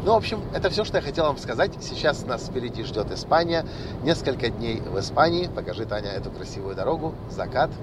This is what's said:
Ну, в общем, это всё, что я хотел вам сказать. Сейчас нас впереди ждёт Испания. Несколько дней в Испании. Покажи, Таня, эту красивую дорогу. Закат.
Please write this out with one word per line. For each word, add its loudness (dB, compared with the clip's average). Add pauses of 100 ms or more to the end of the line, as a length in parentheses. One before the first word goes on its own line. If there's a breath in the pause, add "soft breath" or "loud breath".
Ну, 6
в 8
общем, 0 (120)
это 2
всё, 0
что 2
я 2
хотел 0
вам 2
сказать. 0 (100)
Сейчас 0
нас -2
впереди -4
ждёт -2
Испания. 4 (380 loud breath)
Несколько 2
дней -2
в -2
Испании. 4
Покажи, -4
Таня, -4
эту -4
красивую -8
дорогу. 0 (160)
Закат. 0 (140)